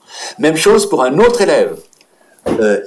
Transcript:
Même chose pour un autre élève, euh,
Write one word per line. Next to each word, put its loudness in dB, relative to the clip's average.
Même 0
chose 2
pour -2
un -2
autre 2
élève, 0
euh, 0